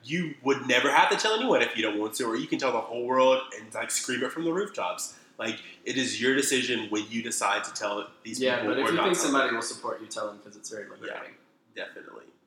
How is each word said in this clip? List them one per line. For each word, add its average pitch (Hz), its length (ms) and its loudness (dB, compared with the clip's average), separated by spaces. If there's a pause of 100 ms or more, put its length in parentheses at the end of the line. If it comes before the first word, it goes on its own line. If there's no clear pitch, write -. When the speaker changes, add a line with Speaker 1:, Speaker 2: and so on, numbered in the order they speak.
Speaker 1:
you 156 380 -4
would 127 240 0
never 127 240 4
have 175 180 8
to 202 80 2
tell 220 160 2
anyone 220 280 4
if 117 140 0
you 110 80 0
don't 104 160 0
want 110 160 -2
to, 127 100 -2
or 113 120 -2
you 151 100 -4
can 135 120 -2
tell 131 120 2
the 117 100 0
whole 120 240 -6
world 131 360 6 (180)
and, 113 140 -18
like, 117 180 -4
scream - 320 -2
it 127 80 -2
from 165 140 -4
the 165 80 2
rooftops. - 640 -4 (220)
Like, 113 220 -4 (260)
it 127 120 -2
is 120 240 -2
your 131 140 6
decision 123 540 0
when 104 200 0
you 113 140 -4
decide 107 420 0
to - 80 -10
tell 104 340 -4 (160)
these 117 160 -10
Speaker 2:
Yeah, 127 200 2
Speaker 1:
people 110 160 0
Speaker 2:
but 131 40 0
if 139 80 2
Speaker 1:
or - 40 2
Speaker 2:
you 170 60 2
Speaker 1:
not - 80 2
Speaker 2:
think 180 100 4
Speaker 1:
tell 170 100 0
Speaker 2:
somebody 135 220 4
Speaker 1:
them. 117 80 0
Speaker 2:
will 113 80 -4
support - 380 -6
you, 107 60 -14
tell 107 200 -6
them, 101 120 -10
'cause 104 160 -20
it's - 140 -18
very 104 200 -10
liberating. - 460 -12 (400)
Speaker 1:
Yeah, - 120 -8
definitely. - 380 -18 (220)